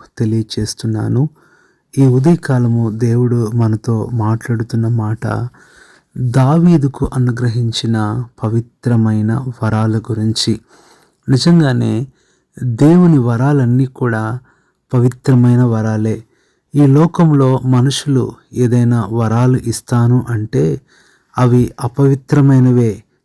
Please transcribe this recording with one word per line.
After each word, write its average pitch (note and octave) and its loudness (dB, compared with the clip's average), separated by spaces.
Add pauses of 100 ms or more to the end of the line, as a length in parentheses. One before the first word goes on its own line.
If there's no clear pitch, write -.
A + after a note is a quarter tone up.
(180)
తెలియచేస్తున్నాను. A2 -4 (680)
ఈ C3+ 4
ఉదయకాలము B2 0
దేవుడు A#2 -2
మనతో A2 -2
మాట్లాడుతున్న A2+ -4
మాట A2 -4 (680)
దావీదుకు C3+ 0
అనుగ్రహించిన A#2 -2 (200)
పవిత్రమైన A2+ -2 (180)
వరాల A2 0
గురించి. A2 -4 (720)
నిజంగానే C3 2 (560)
దేవుని D3+ 4
వరాలన్నీ B2+ 0
కూడా A#2+ -4 (540)
పవిత్రమైన B2 2
వరాలే. A2 -2 (520)
ఈ D3 4
లోకంలో C#3+ 2
మనుషులు B2+ 0 (220)
ఏదైనా A#2+ 0
వరాలు A#2 0
ఇస్తాను A#2+ 0
అంటే C3+ -4 (560)
అవి B2 2
అపవిత్రమైనవే C3 2 (220)